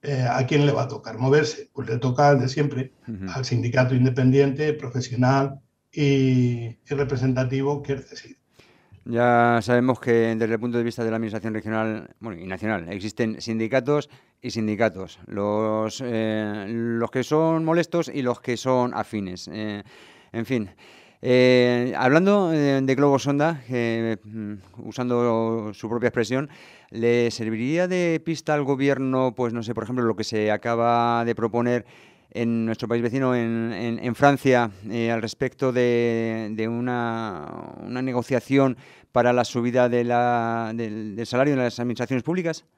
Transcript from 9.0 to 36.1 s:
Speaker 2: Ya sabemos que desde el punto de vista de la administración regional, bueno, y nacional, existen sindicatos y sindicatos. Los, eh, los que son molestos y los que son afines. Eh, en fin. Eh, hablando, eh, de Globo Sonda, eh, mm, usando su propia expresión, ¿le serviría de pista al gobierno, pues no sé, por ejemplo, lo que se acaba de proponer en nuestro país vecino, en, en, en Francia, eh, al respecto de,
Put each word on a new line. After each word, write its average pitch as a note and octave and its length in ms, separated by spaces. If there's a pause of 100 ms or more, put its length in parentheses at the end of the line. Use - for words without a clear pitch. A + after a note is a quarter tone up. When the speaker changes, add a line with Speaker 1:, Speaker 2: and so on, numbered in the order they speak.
Speaker 2:
Ya A#2+ 560
sabemos B2 380
que B2 120
desde A2+ 420
el A2 60
punto A#2+ 180
de A#2 60
vista A#2 200
de A2+ 60
la A2+ 80
administración A2 360
regional, A2 680
bueno, G2 200
y F#2 60
nacional, F#2 420
existen G#2+ 520
sindicatos B2 680 (320)
y B2 100
sindicatos. G#2 760
Los, G#2+ 760
eh, G#2+ 640
los A#2 420
que B2+ 140
son D#3+ 400
molestos E3 480
y C#3+ 80
los B2 180
que A#2+ 160
son B2 380
afines. G2 580
Eh, G#2 320 (480)
en A2+ 140
fin. A2 240 (520)
Eh, B2 760
hablando, E3+ 560
eh, C#3+ 280
de C3+ 140
Globo C#3 240
Sonda, C#3+ 480
eh, A2+ 560
mm, G#2 300 (340)
usando A2+ 880
su A2 160
propia A#2 180
expresión, B2+ 420 (400)
¿le A#2 400
serviría A#2+ 600
de E3+ 340
pista D#3+ 300
al D3 100
gobierno, C3 720
pues A#2+ 160
no A#2 120
sé, A#2 100
por A2 100
ejemplo, B2 220
lo A2 100
que G#2+ 80
se G#2+ 260
acaba A#2 760
de A#2 100
proponer A#2+ 500 (500)
en A#2 300
nuestro A2+ 220
país A#2 160
vecino, B2+ 320
en, A#2 360
en, A#2 280
en A#2+ 160
Francia, C3 560 (180)
eh, A#2 220
al A2+ 100
respecto C3 500
de, A#2 840